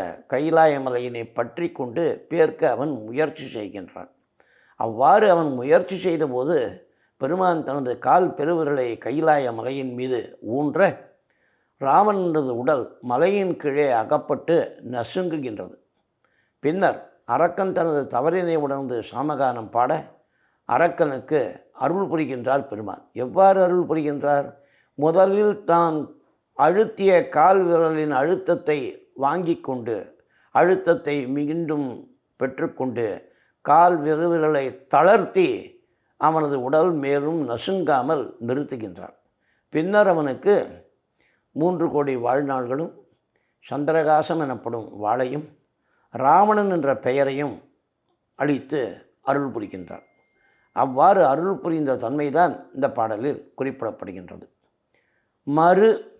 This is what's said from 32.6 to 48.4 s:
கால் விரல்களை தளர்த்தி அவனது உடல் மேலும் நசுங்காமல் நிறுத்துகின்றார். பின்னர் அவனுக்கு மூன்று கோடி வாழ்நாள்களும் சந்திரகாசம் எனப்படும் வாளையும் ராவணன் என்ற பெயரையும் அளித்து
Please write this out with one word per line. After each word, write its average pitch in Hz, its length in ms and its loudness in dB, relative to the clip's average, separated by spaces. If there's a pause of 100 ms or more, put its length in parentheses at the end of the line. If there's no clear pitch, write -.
கால் 170 340 6
விரல்களை 156 880 0
தளர்த்தி 165 960 2 (400)
அவனது 151 420 0
உடல் 156 320 2
மேலும் 143 540 -2
நசுங்காமல் 143 920 -2
நிறுத்துகின்றார். 117 720 -6 (580)
பின்னர் 190 360 2
அவனுக்கு 160 720 0 (760)
மூன்று 170 320 0
கோடி 139 280 -2
வாழ்நாள்களும் 131 760 -2 (760)
சந்திரகாசம் 156 760 0
எனப்படும் 117 580 -8
வாளையும் 127 540 -2 (600)
ராவணன் 196 560 4
என்ற 139 280 0
பெயரையும் 135 640 -2 (760)
அளித்து 139 680 -4 (140)